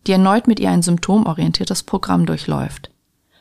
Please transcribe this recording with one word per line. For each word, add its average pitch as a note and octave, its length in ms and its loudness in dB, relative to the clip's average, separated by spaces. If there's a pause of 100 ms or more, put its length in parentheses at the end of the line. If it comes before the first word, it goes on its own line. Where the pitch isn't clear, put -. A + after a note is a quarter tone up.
die F#3+ 60 2
erneut F#3+ 340 4
mit G#3+ 120 2
ihr F#3+ 120 0
ein F3 100 2
symptomorientiertes F3 1000 0
Programm F3+ 420 -2
durchläuft. - 680 -6 (500)